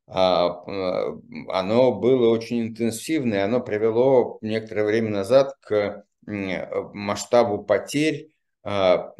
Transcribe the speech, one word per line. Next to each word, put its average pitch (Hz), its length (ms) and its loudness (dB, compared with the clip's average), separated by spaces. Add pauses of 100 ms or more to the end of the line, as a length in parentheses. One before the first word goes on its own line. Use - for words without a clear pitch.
а, 87 600 2
э, 90 500 -4 (320)
оно 110 440 2
было 117 360 2
очень 117 320 -2
интенсивное, 113 840 -2
оно 120 160 0
привело 113 800 2
некоторое 110 440 -4
время 107 260 0
назад 107 500 2
к, 104 420 -2 (240)
м, 95 680 -6
масштабу 101 680 0
потерь, 147 680 -2 (400)
а, 95 500 2